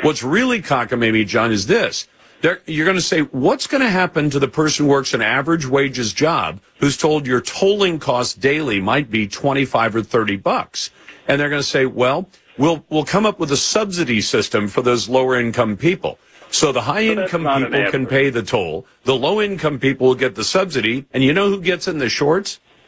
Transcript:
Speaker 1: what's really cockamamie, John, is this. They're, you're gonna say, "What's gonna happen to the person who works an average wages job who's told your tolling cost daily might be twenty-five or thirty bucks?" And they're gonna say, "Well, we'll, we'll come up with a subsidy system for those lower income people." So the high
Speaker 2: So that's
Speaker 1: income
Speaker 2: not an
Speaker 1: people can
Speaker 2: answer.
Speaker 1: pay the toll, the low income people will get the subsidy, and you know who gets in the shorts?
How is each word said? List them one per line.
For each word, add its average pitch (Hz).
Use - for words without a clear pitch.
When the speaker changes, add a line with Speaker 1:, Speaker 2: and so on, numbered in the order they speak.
Speaker 1:
what's 151
really 220
cockamamie, 117
John, 113
is 104
this. -
They're, 180
you're 156
gonna 190
say, 160
"What's 143
gonna 262
happen 170
to 139
the 139
person 151
who 139
works 135
an 117
average 135
wages 127
job 120
who's 143
told 151
your 127
tolling 196
cost 123
daily 135
might 117
be 107
twenty-five 131
or 110
thirty 107
bucks?" -
And 139
they're 143
gonna 143
say, 135
"Well, 127
we'll, 151
we'll 156
come 208
up 202
with 151
a 139
subsidy 175
system 104
for -
those 120
lower 131
income 117
people." 160
So 151
the 123
high 208
Speaker 2:
So 220
that's 185
Speaker 1:
income 165
Speaker 2:
not 139
an 120
Speaker 1:
people 101
can 135
Speaker 2:
answer. 123
Speaker 1:
pay 139
the 117
toll, 85
the 131
low 165
income 160
people 127
will 127
get 123
the 107
subsidy, 135
and 131
you 143
know 202
who 196
gets 175
in 165
the 123
shorts? 156